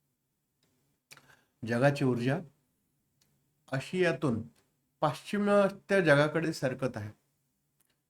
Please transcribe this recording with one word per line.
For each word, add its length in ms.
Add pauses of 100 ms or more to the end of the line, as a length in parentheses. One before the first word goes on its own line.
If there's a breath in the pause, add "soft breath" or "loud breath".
(1700 soft breath)
जगाची 380
ऊर्जा 340 (1300)
आशियातून 720 (580)
पाश्चिमात्य 1000
जगाकडे 500
सरकत 440
आहे 160 (960)